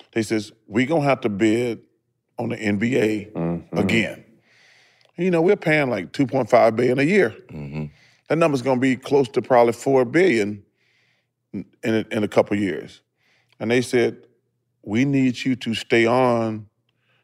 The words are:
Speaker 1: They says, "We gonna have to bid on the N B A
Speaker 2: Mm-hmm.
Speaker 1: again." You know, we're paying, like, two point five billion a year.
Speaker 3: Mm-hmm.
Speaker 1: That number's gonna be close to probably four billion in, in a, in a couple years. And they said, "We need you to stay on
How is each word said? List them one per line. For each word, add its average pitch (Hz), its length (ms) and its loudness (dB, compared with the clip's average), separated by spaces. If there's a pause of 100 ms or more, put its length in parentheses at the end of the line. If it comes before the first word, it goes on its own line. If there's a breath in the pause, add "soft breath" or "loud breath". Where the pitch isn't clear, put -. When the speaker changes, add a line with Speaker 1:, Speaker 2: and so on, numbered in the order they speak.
(120)
Speaker 1:
They 113 100 -2
says, 107 300 -4 (160)
"We 117 180 -2
gonna 156 180 0
have 135 180 0
to 120 60 -2
bid 110 520 0 (580)
on 117 120 -6
the 117 100 -6
N 104 160 -2
B 120 200 -2
A 107 280 -2 (100)
Speaker 2:
Mm-hmm. 85 440 -6
Speaker 1:
again." 101 460 -2 (920 soft breath)
You 175 160 -2
know, 165 100 2
we're 196 140 4
paying, 151 340 0
like, 95 220 -6
two 139 160 0
point 127 200 -2
five 113 280 6
billion 123 240 2
a - 20 4
year. 160 280 2 (200)
Speaker 3:
Mm-hmm. 76 360 -10 (420 soft breath)
Speaker 1:
That 151 100 0
number's 147 240 2
gonna 127 180 0
be 131 140 2
close 139 360 0
to 123 120 -2
probably 120 300 4
four 135 320 2
billion 117 580 0 (920)
in, 101 120 -10 (180)
in 113 120 -2
a, 107 100 0 (120)
in 107 60 -2
a 98 60 -2
couple 104 280 0
years. 95 460 -6 (560)
And 110 100 -6
they 123 120 2
said, 117 480 -2 (560)
"We 113 200 0
need 131 400 0
you 131 120 -2
to 113 180 -6
stay 117 320 0
on 117 640 0 (560)